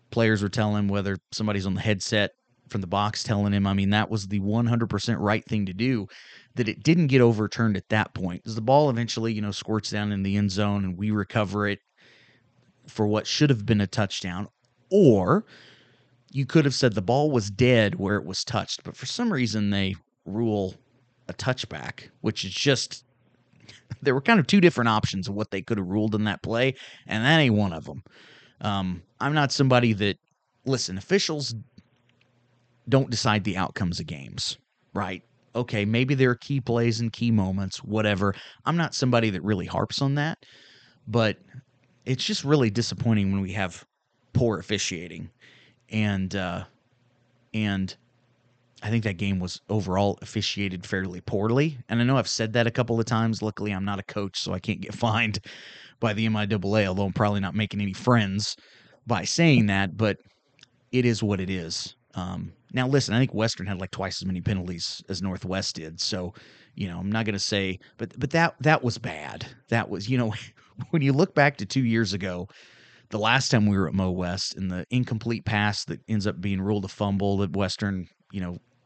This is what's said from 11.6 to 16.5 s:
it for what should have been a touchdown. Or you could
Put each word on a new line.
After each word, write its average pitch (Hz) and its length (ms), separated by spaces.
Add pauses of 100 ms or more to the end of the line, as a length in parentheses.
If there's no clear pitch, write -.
it 101 120 (1080)
for 107 200
what 104 200
should 147 220
have 110 160
been 107 160
a 98 60
touchdown. 95 600 (440)
Or 143 540 (840)
you 135 140
could 156 200